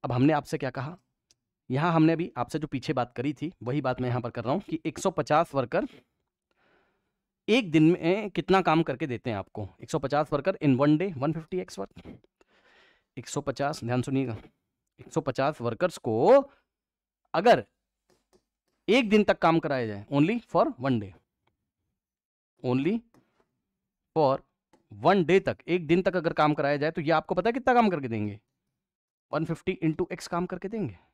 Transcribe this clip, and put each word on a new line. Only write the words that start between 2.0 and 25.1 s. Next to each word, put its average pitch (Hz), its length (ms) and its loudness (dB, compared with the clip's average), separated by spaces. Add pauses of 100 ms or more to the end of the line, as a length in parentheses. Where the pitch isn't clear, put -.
अभी 165 240 -4
आपसे 127 220 -6
जो 151 80 -6
पीछे 139 260 -6
बात 127 200 -2
करी 139 200 -4
थी, 147 200 -8 (100)
वही 135 180 -2
बात 127 200 -4
मैं 127 80 -2
यहाँ 123 120 -2
पर 120 80 -8
कर 117 140 -10
रहा 123 100 -2
हूँ 196 80 -2
कि - 240 -8
एक 156 140 -6
सौ 190 120 0
पचास 156 440 0
वर्कर 151 320 -2 (1600)
एक 208 220 2
दिन 156 120 6
में 180 460 2
कितना 185 320 0
काम 160 220 2
करके 151 240 -6
देते 120 220 -6
हैं 104 80 -4
आपको। 98 320 -10 (140)
एक 120 60 -20
सौ 151 100 -2
पचास 143 280 -2
worker 151 300 -2
in 135 200 2
one 151 240 2
day, 185 220 -4
one 156 100 -2
fifty 180 360 -8
X - 100 -16
work। - 320 -14 (1040)
एक 120 100 -14
सौ 147 140 -6
पचास, 143 420 -6
ध्यान 123 180 0
सुनिएगा, 131 360 -2 (640)
एक - 140 -20
सौ 160 80 0
पचास 139 400 -4
वर्कर्स 117 360 -2
को 180 540 4 (800)
अगर 175 320 4 (1200)
एक 233 200 4
दिन 214 140 6
तक 196 160 0
काम 165 200 4
कराया 135 280 -2
जाए, 101 260 -8
only 175 280 2 (140)
for 196 100 4
one 131 340 -2
day, 95 120 -8 (1500)
only 139 340 0 (1160)
for 135 220 2 (640)
one 180 220 4